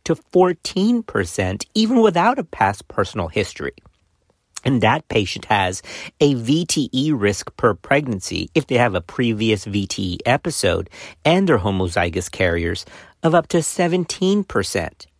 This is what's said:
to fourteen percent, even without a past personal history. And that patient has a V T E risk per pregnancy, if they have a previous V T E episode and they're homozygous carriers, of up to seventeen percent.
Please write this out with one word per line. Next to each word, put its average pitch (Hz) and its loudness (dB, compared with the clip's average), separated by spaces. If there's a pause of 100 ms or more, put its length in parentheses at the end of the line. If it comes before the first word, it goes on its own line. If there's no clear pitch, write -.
to 160 0
fourteen 190 2
percent, 95 -4
even 226 4
without 208 4
a 214 -2
past - -2
personal 95 -4
history. 82 -6 (920)
And 127 0
that 120 2
patient - -4
has 95 0 (360)
a 143 4
V 131 0
T - -2
E 143 0
risk 101 -2
per 110 2
pregnancy, 120 -2
if 156 0
they 135 -2
have 117 2
a 87 -2
previous 110 -2
V 98 -4
T 92 -4
E - -8
episode 95 0 (340)
and 180 4
they're 123 4
homozygous 90 -2
carriers, 85 -2 (380)
of 165 4
up 165 2
to 170 2
seventeen 185 0
percent. - -4 (140)